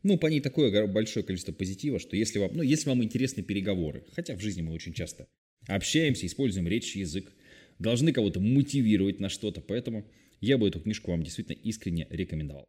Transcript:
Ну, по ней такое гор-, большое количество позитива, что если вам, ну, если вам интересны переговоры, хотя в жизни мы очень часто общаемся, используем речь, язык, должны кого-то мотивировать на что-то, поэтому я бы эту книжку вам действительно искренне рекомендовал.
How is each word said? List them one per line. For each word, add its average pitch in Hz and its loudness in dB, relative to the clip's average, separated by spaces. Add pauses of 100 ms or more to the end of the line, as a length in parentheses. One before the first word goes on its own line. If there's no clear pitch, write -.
Ну, 190 6
по 160 2
ней 151 2
такое 131 4
гор-, 104 4
большое 104 0
количество 90 -4
позитива, 98 -4
что - -4
если 110 0
вам, 95 0
ну, 170 -2
если 151 2
вам 123 4
интересны 123 -2
переговоры, 92 -2
хотя 170 -8
в 90 -10
жизни 101 -4
мы 80 -4
очень 82 -8
часто - -8 (380)
общаемся, 147 0
используем 95 -2
речь, 110 -2
язык, 95 -6 (480)
должны 123 2
кого-то 95 2
мотивировать 107 4
на 98 -2
что-то, 92 -6
поэтому 113 -6 (360)
я 127 4
бы 110 4
эту 85 0
книжку 107 -4
вам 82 2
действительно - -8
искренне 87 -4
рекомендовал. 78 -6